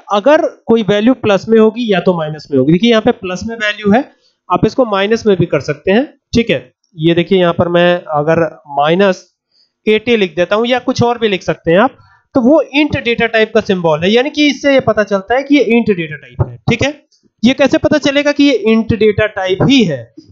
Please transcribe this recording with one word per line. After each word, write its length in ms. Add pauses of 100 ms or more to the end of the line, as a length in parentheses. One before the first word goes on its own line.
(120)
अगर 540
कोई 160
value 320
plus 340
में 100
होगी 340
या 80
तो 140
minus 360
में 80
होगी। 140
देखिए, 180
यहाँ 120
पे 80
plus 360
में 100
value 360
है, 200 (400)
आप 140
इसको 180
minus 420
में 100
भी 100
कर 140
सकते 320
हैं, 220 (200)
ठीक 160
है। 220 (240)
ये 180
देखिए, 240
यहाँ 140
पर 160
मैं 260
अगर 760
माइनस 680 (540)
एटी 280
लिख 200
देता 200
हूँ 100
या 120
कुछ 240
और 160
भी 100
लिख 140
सकते 280
हैं 80
आप, 180 (380)
तो 60
वो 220
int 420
data 220
type 280
का 60
symbol 440
है, 60
यानी 200
कि 160
इससे 280
ये 60
पता 220
चलता 320
है 80
कि 140
ये 60
int 340
data 200
type 200 (120)
है, 80
ठीक 260
है। 220 (400)
ये 100
कैसे 240
पता 200
चलेगा 340
कि 120
ये 80
इंट 420
data 320
type 360
ही 220
है? 300 (180)